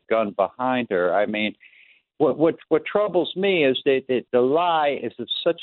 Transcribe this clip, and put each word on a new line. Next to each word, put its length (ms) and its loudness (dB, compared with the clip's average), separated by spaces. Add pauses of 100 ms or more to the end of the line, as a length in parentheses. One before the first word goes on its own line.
gun 220 0
behind 600 -2
her, 240 0
I 120 2
mean, 280 -4 (640)
what, 200 2
what, 180 2 (120)
what 180 0
troubles 520 0
me 260 2
is 220 2
that, 240 2
that 240 -2
the 80 4
lie 600 2
is 160 -8
of 120 -8 (160)
such 180 -2